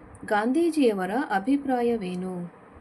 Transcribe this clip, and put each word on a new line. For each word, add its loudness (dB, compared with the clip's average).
ಗಾಂಧೀಜಿಯವರ 2
ಅಭಿಪ್ರಾಯವೇನು? -2